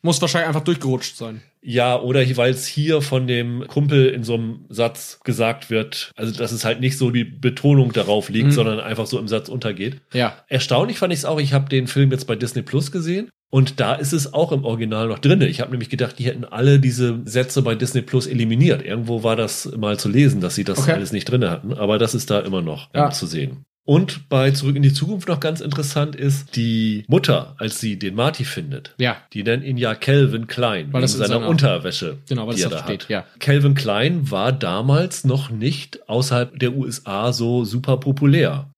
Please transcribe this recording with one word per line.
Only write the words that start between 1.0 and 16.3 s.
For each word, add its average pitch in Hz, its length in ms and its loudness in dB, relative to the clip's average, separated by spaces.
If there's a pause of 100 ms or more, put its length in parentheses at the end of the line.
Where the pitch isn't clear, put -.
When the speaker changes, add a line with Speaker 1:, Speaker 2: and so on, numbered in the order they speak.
Speaker 1:
sein. 113 260 -12 (220)
Speaker 2:
Ja, 123 360 2
oder 131 260 2
hi-, 127 120 0
weil's 131 280 2
hier 151 380 0
von 131 240 0
dem 120 400 -4
Kumpel 143 400 4
in 120 160 -2
so 117 100 -2
einem 113 360 -4
Satz - 540 -4
gesagt 117 460 -2
wird, - 460 -4
also 110 200 -6
dass 117 160 -6
es 117 140 -6
halt 117 140 -2
nicht 131 180 0
so 123 140 2
die 120 120 0
Betonung 127 720 4
darauf 104 360 2
liegt, 113 180 2
Speaker 1:
Mhm. 143 40 6
Speaker 2:
sondern 110 280 2
einfach 110 260 -4
so 120 140 -4
im 107 80 -6
Satz 110 200 -2
untergeht. 113 540 -6 (100)
Speaker 1:
Ja. 120 260 0 (100)
Speaker 2:
Erstaunlich 139 500 0
fand 180 160 0
ich's 151 100 -4
auch, 151 160 0
ich 143 140 0
hab 139 160 2
den 131 160 2
Film 139 260 4
jetzt 131 140 -2
bei 110 100 -2
Disney 120 280 -4
Plus 139 280 -2
gesehen 180 380 -6 (220)
und 135 280 2
da 117 140 2
ist 147 180 -4
es 156 220 -2
auch 165 180 0
im 135 140 -2
Original 113 420 -2
noch 104 120 -4
drinne. 151 280 4
Ich - 140 -4
hab - 80 -6
nämlich 120 200 -6
gedacht, 123 280 -4
die 123 60 -6
hätten 123 220 -4